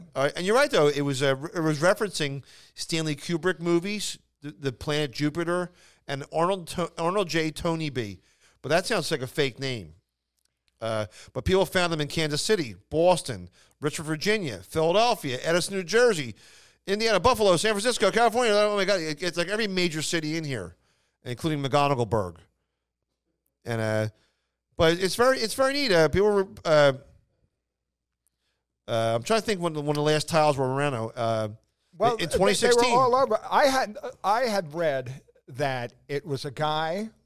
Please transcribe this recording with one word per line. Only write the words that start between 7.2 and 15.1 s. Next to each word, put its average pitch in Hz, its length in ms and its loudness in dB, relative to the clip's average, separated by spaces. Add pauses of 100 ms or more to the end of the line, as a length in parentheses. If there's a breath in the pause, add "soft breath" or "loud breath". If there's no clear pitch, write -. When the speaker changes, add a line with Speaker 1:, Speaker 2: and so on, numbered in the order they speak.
Speaker 1:
J. 156 240 -2
Tony 160 380 -4
B. 110 300 -8 (420 soft breath)
But 127 80 -10
that 180 180 2
sounds 190 240 -2
like 135 100 -2
a 127 60 -6
fake 135 320 -2
name. 117 340 -8 (840)
Uh, 110 280 -4 (260 loud breath)
but 131 100 -8
people 190 220 4
found 175 260 0
them 160 80 -2
in 147 80 -2
Kansas 151 340 -2
City, 151 340 -2 (140)
Boston, 151 600 0 (320 soft breath)
Richmond, 151 260 -6
Virginia, 156 560 -2
Philadelphia, 165 800 0